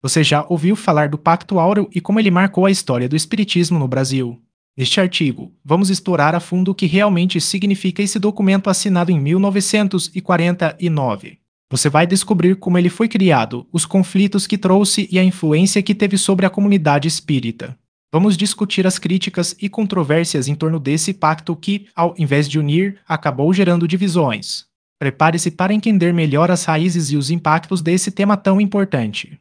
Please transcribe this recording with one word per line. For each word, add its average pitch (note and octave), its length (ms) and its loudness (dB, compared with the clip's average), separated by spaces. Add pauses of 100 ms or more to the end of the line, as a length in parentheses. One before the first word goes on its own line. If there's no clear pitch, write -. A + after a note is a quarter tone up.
Você D3 220 0
já D3+ 240 0
ouviu F3 260 0
falar D3+ 360 0
do D3+ 80 -6
Pacto F3 400 0
Áureo G3 360 2
e F3 60 -2
como G#3 180 -2
ele G#3+ 120 2
marcou F#3 340 2
a G3 60 4
história B2+ 360 -2
do C#3 80 -2
Espiritismo F3 640 0
no C3+ 80 0
Brasil? B2+ 540 -2 (340)
Neste C3 240 -2
artigo, F3+ 540 -2 (100)
vamos F3+ 280 0
explorar E3 440 0
a F3 60 0
fundo F#3 300 -2
o F#3+ 40 0
que F#3 120 -2
realmente F3+ 560 2
significa G3 600 -2
esse G#3 160 -2
documento G3 520 0
assinado F3+ 420 0
em D#3 80 2
mil D3+ 180 0
novecentos G3 760 0
e F#3 80 -6
quarenta F3 580 0
e F3 80 0
nove. C3 500 -4 (320)
Você C3+ 200 0
vai D#3 160 4
descobrir F#3 500 2
como F3+ 220 0
ele F3 100 2
foi A3+ 200 -2
criado, C#3 600 0
os E3+ 140 -2
conflitos G3 600 0
que G#3+ 100 -2
trouxe G3 560 2
e F#3 60 2
a F#3 60 4
influência F3+ 580 2
que G#3 120 0
teve G3+ 220 0
sobre F#3+ 300 2
a F3+ 40 2
comunidade E3 580 2
espírita. B2 680 -4 (340)
Vamos F3+ 280 2
discutir G3 480 -2
as F#3 120 0
críticas F3+ 640 -4
e G3+ 80 -6
controvérsias E3 800 -2
em D3 60 -2
torno D#3+ 260 -2
desse D3+ 320 -2
pacto D#3+ 420 -2
que, G3+ 400 -6
ao E3+ 220 -2
invés C#3+ 320 0
de D3 100 -2
unir, E3+ 480 0
acabou D3+ 460 -2
gerando F3 340 2
divisões. D#3+ 800 -2 (320)
Prepare-se D#3+ 540 0
para F#3+ 240 -2
entender G3 400 2
melhor D#3+ 360 2
as F3+ 140 0
raízes D#3+ 460 0
e D3 60 0
os C#3 140 -2
impactos E3 520 0
desse F3+ 300 0
tema G3+ 240 0
tão G3 240 0
importante. F#3+ 800 -4